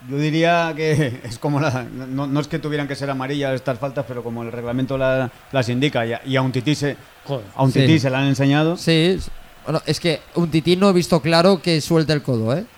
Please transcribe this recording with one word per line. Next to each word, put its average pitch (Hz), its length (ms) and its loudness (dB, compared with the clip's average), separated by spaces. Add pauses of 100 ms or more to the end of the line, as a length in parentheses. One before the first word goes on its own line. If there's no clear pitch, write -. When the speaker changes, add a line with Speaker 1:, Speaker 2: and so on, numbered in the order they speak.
(100)
Speaker 1:
yo 139 80 -4
diría 160 580 2
que 147 440 0
<laughs> - 40 -20
es 117 140 -10
como 147 200 -2
la, 127 320 -2
no, 131 360 -6
no 139 140 0
es 143 80 -4
que 165 100 -4
tuvieran 147 280 -4
que 139 100 -6
ser 139 120 -6
amarillas 135 460 -4
estas 127 240 -4
faltas, 139 280 -6
pero 120 160 -10
como 117 200 -8
el 117 100 -10
reglamento 123 460 -4
la, 131 320 0 (200)
las 127 200 0
indica 127 340 0
y 117 80 -4
a, 113 140 -8
y 131 100 0
a 131 60 2
un 131 100 0
tití 127 220 0
se, 139 200 -4 (320)
Speaker 2:
Joder. 123 280 -8
Speaker 1:
a 135 80 -2
un 135 100 4
Speaker 3:
Sí. 151 80 4
Speaker 1:
tití 151 180 6
se 139 120 0
la 131 80 -2
han 139 80 2
enseñado. 139 500 2
Speaker 3:
Sí, 165 400 2
es-, - 140 -6 (340)
bueno, 156 220 -2
es 151 140 -2
que 165 200 -2 (140)
un 170 160 0
tití 165 260 2
no 202 140 4
he - 20 4
visto 175 300 2
claro 170 400 4
que 165 180 2
suelte 160 320 2
el 147 100 0
codo, 113 320 0
¿eh? 190 120 -6 (120)